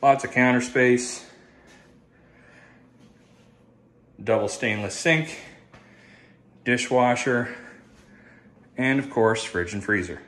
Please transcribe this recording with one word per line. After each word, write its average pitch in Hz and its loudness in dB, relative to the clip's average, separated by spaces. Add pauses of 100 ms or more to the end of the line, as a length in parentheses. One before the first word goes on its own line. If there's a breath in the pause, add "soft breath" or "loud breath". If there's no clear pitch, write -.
lots 139 4
of - -8
counter 127 2
space, 123 0 (3000 loud breath)
double 107 0
stainless 104 -4
sink, 160 0 (1200 loud breath)
dishwasher, 123 0 (1200 loud breath)
and 131 0
of 139 -6
course, 110 2
fridge 87 -6
and 101 -8
freezer. 87 -2